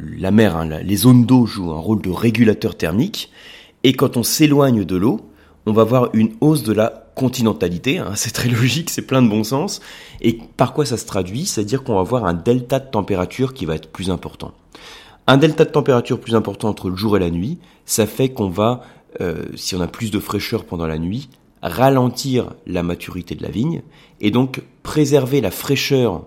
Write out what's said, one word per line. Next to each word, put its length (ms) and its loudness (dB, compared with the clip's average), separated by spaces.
la 120 -2
mer, 240 6
hein, 100 -2
la, 180 -6
les 120 0
zones 300 8
d'eau 220 4
jouent 240 -6
un 80 -6
rôle 240 -2
de 80 -4
régulateur 680 2
thermique. 540 -2
Et 100 4
quand 220 0
on 60 0
s'éloigne 640 2
de 100 -2
l'eau, 260 0
on 80 0
va 80 6
avoir 320 4
une 260 2
hausse 220 4
de 100 -2
la 440 -2
continentalité, 840 -2
hein, 140 -6
<laughs> 40 -8
c'est 160 -6
très 180 -2
logique, 420 0
c'est 100 -6
plein 220 2
de 40 6
bon 160 2
sens. 380 -4
Et 160 0
par 180 0
quoi 120 0
ça 120 -4
se 100 -8
traduit ? 400 -4
C'est-à-dire 360 -4
qu'on 120 -2
va 60 4
avoir 240 0
un 100 0
delta 440 0
de 100 -12
température 640 -2
qui 100 -8
va 80 -4
être 180 -10
plus 200 -6
important. 420 -10
Un 120 6
delta 280 4
de 60 -10
température 500 0
plus 140 -4
important 340 -2
entre 200 -6
le 60 -4
jour 220 0
et 20 4
la 120 0
nuit, 260 -4
ça 200 0
fait 240 -2
qu'on 200 -2
va, 320 0
euh, 260 -4
si 200 -8
on 60 -2
a 60 -2
plus 240 -8
de 80 -2
fraîcheur 440 -4
pendant 220 -6
la 140 -4
nuit, 280 -6
ralentir 920 0
la 180 -4
maturité 520 -8
de 80 -12
la 60 -8
vigne 320 -4
et 100 2
donc 300 0
préserver 580 2
la 100 -2
fraîcheur, 760 0